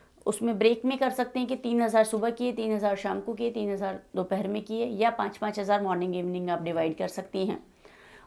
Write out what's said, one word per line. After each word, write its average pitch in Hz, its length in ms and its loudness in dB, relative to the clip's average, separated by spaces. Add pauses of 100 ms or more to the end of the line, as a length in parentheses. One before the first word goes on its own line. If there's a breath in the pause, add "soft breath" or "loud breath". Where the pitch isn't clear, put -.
(260 soft breath)
उसमें 226 320 0
ब्रेक 226 280 6
में 262 120 0
कर 262 140 2
सकते 247 280 -2
हैं 254 80 0
कि 254 80 -2
तीन 240 260 0
हज़ार 220 220 6
सुबह 220 260 0
किए, 240 220 -2
तीन 220 220 0
हज़ार 202 220 2
शाम 196 240 -2
को 226 140 -6
किए, 233 180 -2
तीन 214 200 -2
हज़ार 196 280 -4 (160)
दोपहर 185 320 0
में 208 160 -2
किए 226 240 -2
या 220 220 2
पाँच, 208 280 -4
पाँच 208 220 -4
हज़ार 202 240 2
मॉर्निंग 180 320 0
इवनिंग 180 340 -2
आप 170 120 0
डिवाइड 165 360 0
कर 185 100 -2
सकती 190 380 -4
हैं। - 180 -4 (640 loud breath)